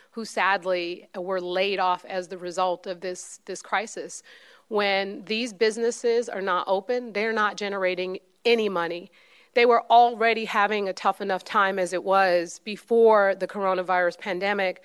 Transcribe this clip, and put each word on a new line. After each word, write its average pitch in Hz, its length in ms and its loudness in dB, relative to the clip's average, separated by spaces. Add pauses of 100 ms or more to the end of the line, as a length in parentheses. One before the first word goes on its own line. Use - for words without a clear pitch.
(120)
who 226 120 -10
sadly 180 880 -2
were 185 280 -6
laid 185 360 -2
off 180 280 0
as 185 220 -8
the 185 100 -12
result 180 480 -4
of 180 160 -10
this, - 420 -12
this 185 160 -12
crisis. 190 600 -8 (460)
When 196 580 -2
these 226 260 -4
businesses 226 800 0
are 196 100 -8
not 185 260 -2
open, 220 460 -2
they're 220 220 -2
not 208 240 -2
generating 185 600 -4 (260)
any 226 240 2
money. 170 400 -4 (420)
They 240 140 4
were 233 240 6
already 226 560 4
having 202 420 0
a 185 60 -4
tough - 260 -2
enough 190 240 -4
time 196 340 0
as 180 140 -2
it 180 100 -2
was 185 640 2
before 214 680 4
the 185 120 -6
coronavirus 180 720 0
pandemic, 196 680 -4